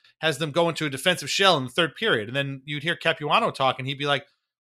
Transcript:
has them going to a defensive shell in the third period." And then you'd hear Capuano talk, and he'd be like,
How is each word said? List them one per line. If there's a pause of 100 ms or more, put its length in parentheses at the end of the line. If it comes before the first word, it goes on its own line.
(200)
has
them
going
to
a
defensive
shell
in
the
third
period."
And
then
you'd
hear
Capuano
talk,
and
he'd
be
like, (380)